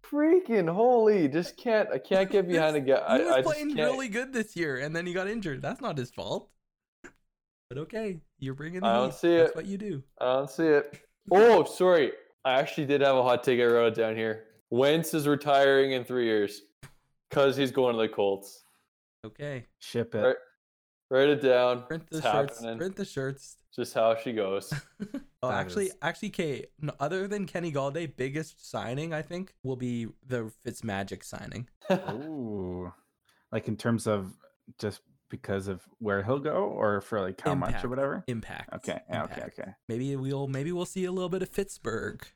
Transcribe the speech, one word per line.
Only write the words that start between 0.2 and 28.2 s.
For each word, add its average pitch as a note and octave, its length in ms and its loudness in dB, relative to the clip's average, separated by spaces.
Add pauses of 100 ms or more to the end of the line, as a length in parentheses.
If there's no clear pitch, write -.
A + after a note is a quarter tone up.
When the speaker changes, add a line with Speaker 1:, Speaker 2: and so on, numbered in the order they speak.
Speaker 1:
holy. G#3+ 560 4
Just E3 280 -4
can't, A3 360 0
I C#3 60 -2
can't F#3+ 320 0
get G3 180 4
behind D#3 280 2
Speaker 2:
This, C#3+ 60 0
Speaker 1:
a C3 40 -4
guy. C3+ 320 4
Speaker 2:
he D4+ 60 2
was F4 80 2
Speaker 1:
I, - 40 4
I C3 60 4
just - 120 2
Speaker 2:
playing D4+ 220 -4
Speaker 1:
can't. - 160 2
Speaker 2:
really C4 160 -4
good B3 240 -6
this A3 240 -6
year, D3+ 220 -2
and D3+ 160 -6
then E3+ 120 -4
he F3+ 60 -6
got F#3 160 -2
injured. F#3 340 -6
That's F#3 180 -8
not F#3+ 180 -6
his A#2+ 120 -6
fault. A2 400 -8 (1200)
But B2+ 80 -10
okay, F3+ 420 -8 (180)
you're C3 160 -6
bringing E3 260 -8
the F#3 60 -2
Speaker 1:
I A2+ 100 2
don't B2+ 140 2
Speaker 2:
heat. B2+ 80 -14
Speaker 1:
see E3+ 180 4
Speaker 2:
That's E3 140 6
Speaker 1:
it. - 60 -10
Speaker 2:
what D#3+ 100 -8
you G3 120 -6
do. F#3 240 -6 (180)
Speaker 1:
I - 40 -2 (100)
don't C#3 160 -2
see E3 160 -2
it. D3 320 2 (320)
Oh, G3+ 340 8
sorry. E3+ 480 4 (320)
I C3 160 4
actually C#3+ 260 -2
did C#3 140 4
have C3+ 160 6
a B2+ 60 6
hot B2 200 4
take B2+ 180 4
I A#2+ 40 4
wrote A#2 280 6
it A2 80 -2
down A2 160 0
here. A2 280 -4 (260)
Wentz C#3+ 440 2
is D3+ 120 0
retiring C#3 680 4
in B2+ 120 -2
three B2 220 0
years G#2+ 340 0 (680)
'cause C#3 260 4
he's C3+ 160 0
going B2 240 2
to A2+ 60 2
the A2 60 0
Colts. G2 560 -4 (600)
Speaker 2:
Okay. C3+ 420 -12 (140)
Speaker 3:
Ship - 340 -6
it. A2 40 0
Speaker 1:
Right, B2+ 180 4 (760)
write C3+ 200 6
it C#3 100 4
down. B2 460 4
Speaker 2:
Print D#3+ 240 -10
the D#3+ 80 -4
Speaker 1:
It's D#3 80 -2
Speaker 2:
shirts. A2+ 340 2
Speaker 1:
happening. A2+ 180 -6
Speaker 2:
Print F#3+ 180 -6
the G3+ 100 -6
shirts. C3+ 500 -8 (180)
Speaker 1:
Just A#2+ 200 -6
how A2+ 220 4
she B2+ 160 -6
goes. G2 400 -2 (280)
Speaker 2:
<laughs> G#3 120 -12 (300)
Oh, B2+ 60 -2
Speaker 3:
That G3 100 -2
Speaker 2:
actually, F#3+ 300 -2
Speaker 3:
is F#3 120 -10
Speaker 2:
actually, E3+ 300 -6
Kate, D3 400 -6 (120)
n-, D3 80 -6 (100)
other F#3 280 -4
than G3+ 160 -4
Kenny E3+ 260 -6
Galladay, C#3+ 460 -4
biggest C#3 540 -6